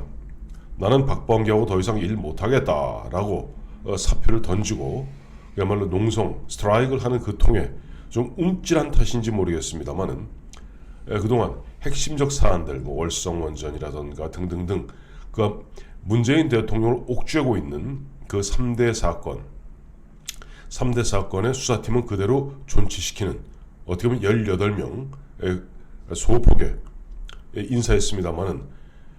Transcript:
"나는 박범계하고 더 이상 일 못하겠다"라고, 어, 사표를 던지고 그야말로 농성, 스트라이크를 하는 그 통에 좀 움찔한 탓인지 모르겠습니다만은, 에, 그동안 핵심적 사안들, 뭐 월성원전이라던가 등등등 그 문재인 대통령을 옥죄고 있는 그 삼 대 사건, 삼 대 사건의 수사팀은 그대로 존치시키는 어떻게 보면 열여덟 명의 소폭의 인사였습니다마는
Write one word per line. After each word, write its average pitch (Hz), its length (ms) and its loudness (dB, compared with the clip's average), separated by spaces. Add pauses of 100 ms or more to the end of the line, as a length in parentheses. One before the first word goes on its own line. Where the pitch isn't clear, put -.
(760)
"나는 131 300 4
박범계하고 110 580 2
더 92 140 0
이상 107 180 0
일 92 180 -2
못하겠다"라고, 78 1400 -2 (280)
어, 98 140 -4
사표를 - 460 6
던지고 95 640 -2 (480)
그야말로 98 340 -2
농성, 107 580 -2
스트라이크를 123 560 0
하는 123 160 0
그 104 180 -6
통에 98 340 6 (380)
좀 120 280 -2
움찔한 160 540 0
탓인지 117 400 4
모르겠습니다만은, 82 960 -4 (840)
에, 104 100 -2
그동안 110 360 0 (260)
핵심적 139 500 0
사안들, 82 480 4
뭐 71 160 -8
월성원전이라던가 78 1400 -6
등등등 87 560 -6 (440)
그 104 340 -2 (360)
문재인 120 480 2
대통령을 110 580 0
옥죄고 123 500 0
있는 80 480 -8 (220)
그 101 140 -2
삼 120 340 0
대 117 180 2
사건, - 500 -4 (1300)
삼 123 220 -2
대 117 120 0
사건의 101 500 0
수사팀은 120 520 -2
그대로 110 500 -2 (120)
존치시키는 - 720 4 (460)
어떻게 90 220 -2
보면 120 160 -2
열여덟 104 520 0
명의 92 880 -6 (500)
소폭의 - 640 8 (760)
인사였습니다마는 98 1080 0 (580)